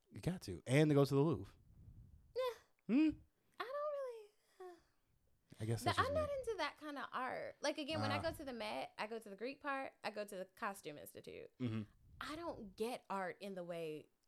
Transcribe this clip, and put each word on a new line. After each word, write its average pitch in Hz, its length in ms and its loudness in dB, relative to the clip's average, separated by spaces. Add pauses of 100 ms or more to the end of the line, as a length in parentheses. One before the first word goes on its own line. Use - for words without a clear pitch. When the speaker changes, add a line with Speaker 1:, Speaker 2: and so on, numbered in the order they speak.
(100)
Speaker 1:
You - 100 -12
got 92 220 0
to. 90 240 -6
And 151 240 8
to 147 40 8
go 139 100 10
to 135 100 4
the 139 60 8
Louvre. 139 320 2 (800)
Speaker 2:
Yeah. 466 600 -2
Speaker 1:
Hmm? 302 140 8 (520)
Speaker 2:
I - 40 -4
don't 523 960 -4
really, 370 120 -12
uh, - 20 -18 (840)
Speaker 1:
I 110 60 -4
guess 113 140 2
Speaker 2:
the, - 60 -4
Speaker 1:
that's - 120 4
just 440 100 6
Speaker 2:
I'm 571 60 2
Speaker 1:
me. 622 60 6
Speaker 2:
not 587 180 2
into 453 200 -2
that 294 140 0 (100)
kinda 285 200 -6 (120)
art. 202 480 -2
Like, 294 160 2
again, 311 220 0
when 269 100 2
I 277 60 2
Speaker 1:
Nah. 302 140 0
Speaker 2:
go 311 60 -4
to 320 80 -8
the 269 80 -6
Met, 226 460 -4
I 214 80 -2
go 226 120 -6
to 220 100 -12
the 196 80 -10
Greek 247 260 -6
part, 269 300 -4 (100)
I - 80 -2
go 208 140 -4
to 208 100 -10
the 185 120 -4 (120)
costume 196 400 -6
institute. - 520 -12 (120)
Speaker 1:
Mm-hmm. 110 200 0 (380)
Speaker 2:
I 294 160 -6
don't 269 400 -8
get 240 340 -4
art 190 300 -2
in 196 140 -6
the 180 100 -6
way 165 420 -4 (220)